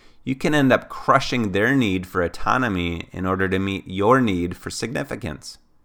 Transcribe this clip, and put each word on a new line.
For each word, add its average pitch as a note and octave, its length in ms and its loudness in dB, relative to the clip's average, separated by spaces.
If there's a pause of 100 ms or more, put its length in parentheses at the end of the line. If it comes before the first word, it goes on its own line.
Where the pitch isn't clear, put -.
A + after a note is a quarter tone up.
(220)
you C3 120 -4
can D3+ 200 0
end C3+ 180 4
up - 160 0
crushing B2+ 640 0
their G#2+ 220 2
need F#2+ 320 2
for F#2 160 -2
autonomy F2 880 0
in F2+ 140 -6
order F#2+ 220 0
to F#2 100 0
meet G2 280 -4
your G2+ 340 2
need F2+ 360 0
for - 140 -12
significance. - 880 -8 (260)